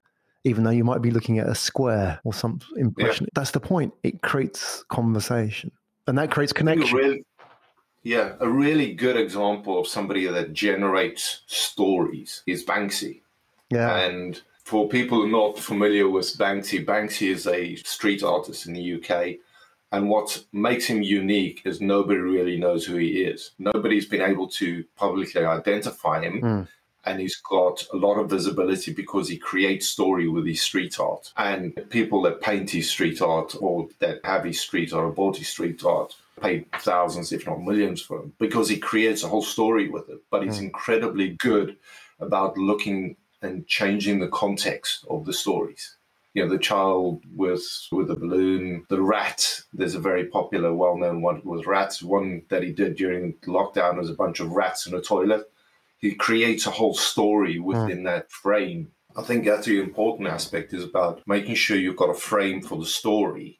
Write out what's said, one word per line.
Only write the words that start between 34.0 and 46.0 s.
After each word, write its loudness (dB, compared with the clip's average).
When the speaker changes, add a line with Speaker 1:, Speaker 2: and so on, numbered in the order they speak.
Speaker 2:
have 0
his -4
street -4
art 0
or -2
bought 0
his -10
street -6
art 0
pay 0
thousands, 0
if -6
not -6
millions 0
for -10
him, -14
because 0
he 2
creates 2
a -4
whole 0
story 2
with -10
it. -16
But 2
he's -4
Speaker 1:
Mm. -4
Speaker 2:
incredibly 0
good 2
about 0
looking 0
and -8
changing 2
the -2
context -2
of -4
the -4
stories. -4